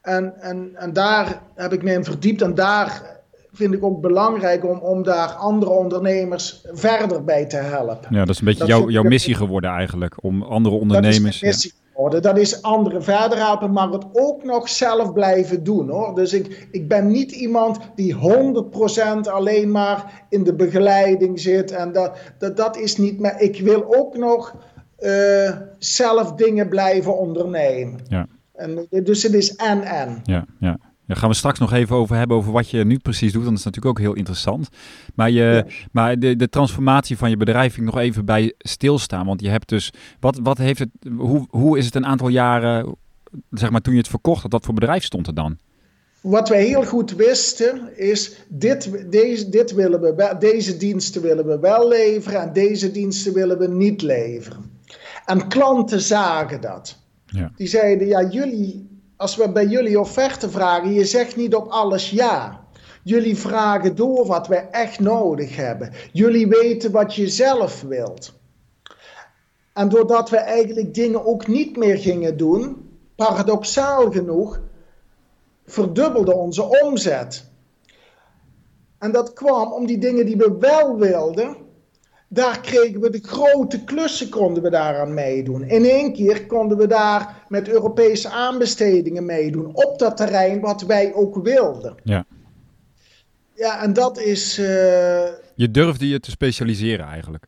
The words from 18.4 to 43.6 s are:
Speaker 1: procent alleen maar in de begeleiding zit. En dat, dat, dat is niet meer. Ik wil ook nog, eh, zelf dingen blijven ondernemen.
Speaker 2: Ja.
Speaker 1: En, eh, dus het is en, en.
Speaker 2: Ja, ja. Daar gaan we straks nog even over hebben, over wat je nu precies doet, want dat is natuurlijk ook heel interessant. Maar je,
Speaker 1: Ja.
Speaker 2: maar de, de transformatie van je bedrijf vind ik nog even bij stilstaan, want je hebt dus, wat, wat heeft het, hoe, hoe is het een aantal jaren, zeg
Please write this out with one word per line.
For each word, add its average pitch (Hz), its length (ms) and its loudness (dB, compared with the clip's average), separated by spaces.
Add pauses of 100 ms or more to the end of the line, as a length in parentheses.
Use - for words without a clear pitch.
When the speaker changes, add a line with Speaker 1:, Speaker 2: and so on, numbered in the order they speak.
Speaker 1:
procent 214 580 0
alleen 208 440 0
maar 202 580 -2
in 196 140 0
de 170 120 4
begeleiding 185 840 4
zit. 190 320 0
En 180 200 -6
dat, 185 260 -2 (200)
dat, 190 200 -6
dat 220 200 -2
is 208 200 -4
niet 202 220 0
meer. 202 220 -2
Ik 190 200 0
wil 214 340 4
ook 269 220 0
nog, 233 380 -2 (420)
eh, 196 540 2 (260)
zelf 226 560 0
dingen 208 360 2
blijven 190 480 0
ondernemen. 156 920 -4
Speaker 2:
Ja. - 200 -4 (260)
Speaker 1:
En, 170 360 -10
eh, 190 160 0
dus 208 180 2
het 214 100 2
is 196 220 2
en, 202 280 0
en. 135 400 -8
Speaker 2:
Ja, 87 220 -2 (140)
ja. 87 180 -2 (300)
Daar 92 100 -4
gaan 110 120 2
we 110 60 2
straks - 240 -2
nog 117 140 0
even 123 220 2
over 117 200 2
hebben, 120 220 2
over 107 140 -2
wat 117 180 0
je 110 160 0
nu 123 120 4
precies 113 340 0
doet, 113 120 -2
want 120 60 -2
dat 107 80 0
is 95 80 -6
natuurlijk 104 340 -2
ook 104 60 0
heel 101 100 0
interessant. 98 540 -4 (460)
Maar 113 140 2
je, 117 380 4
Speaker 1:
Ja. - 60 -18 (180)
Speaker 2:
maar 120 280 2
de, 123 160 2
de 120 140 0
transformatie 135 680 0
van 120 120 0
je 110 80 0
bedrijf 113 360 2
vind 113 140 -4
ik 110 60 -4
nog 123 100 -2
even 110 220 -2
bij 110 320 0
stilstaan, 131 680 -2
want 98 160 -2
je 101 80 -4
hebt 107 200 -2
dus, 107 240 -2 (260)
wat, 135 240 0
wat 131 140 0
heeft 131 220 0
het, 120 100 -4 (280)
hoe, 127 320 0
hoe 143 280 2
is 127 80 2
het 117 100 -6
een 127 100 -2
aantal 127 220 0
jaren, 120 680 0 (560)
zeg 110 200 -2